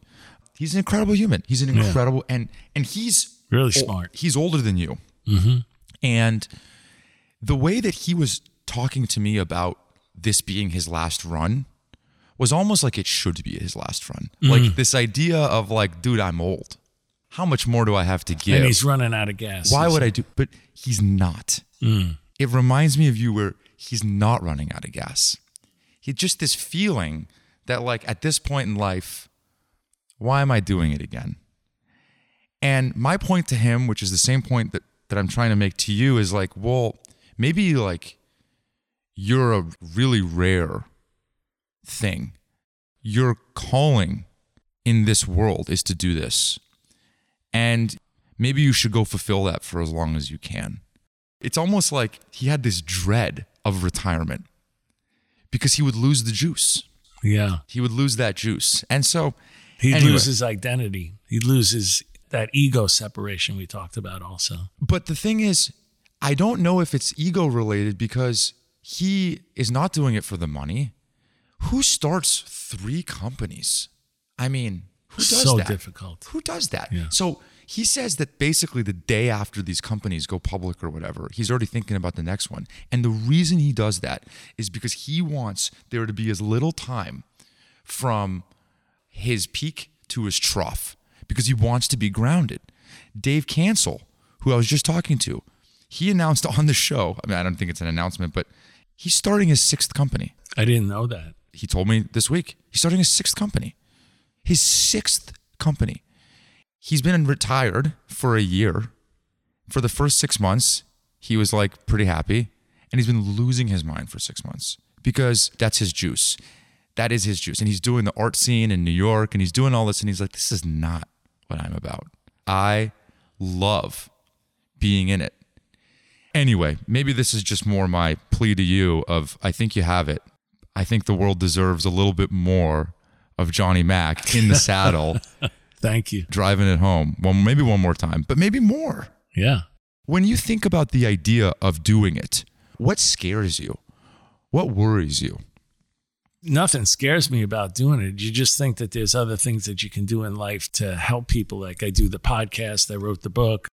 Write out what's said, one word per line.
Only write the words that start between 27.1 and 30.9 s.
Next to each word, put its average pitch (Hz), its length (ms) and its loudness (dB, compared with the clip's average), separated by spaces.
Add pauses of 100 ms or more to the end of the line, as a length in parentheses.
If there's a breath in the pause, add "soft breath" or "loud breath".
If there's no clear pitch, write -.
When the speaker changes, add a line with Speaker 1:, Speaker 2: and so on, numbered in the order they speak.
Speaker 1:
that, 123 160 -2
like, 120 260 -4
at 110 120 -6
this 156 180 0
point 139 300 -2
in 104 60 -2
life, 95 540 -4 (880)
why 131 240 0
am 139 100 2
I 113 80 4
doing 87 320 0